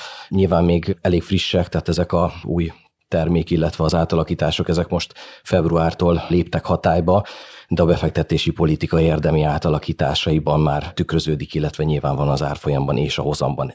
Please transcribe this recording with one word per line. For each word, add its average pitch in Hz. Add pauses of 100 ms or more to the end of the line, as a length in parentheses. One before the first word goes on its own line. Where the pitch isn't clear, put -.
(300)
Nyilván 90
még 87
elég 87
frissek, 90
tehát 85
ezek 85
a 85 (120)
új 82 (360)
termék, 82
illetve 80
az 85
átalakítások, 82
ezek 85
most - (300)
februártól 82
léptek 85
hatályba, 90 (480)
de 87
a 85
befektetési 80
politika 80
érdemi 78
átalakításaiban 76
már 76
tükröződik, 78
illetve 76
nyilván 71
van 71
az 71
árfolyamban 69
és 73
a -
hozamban. 67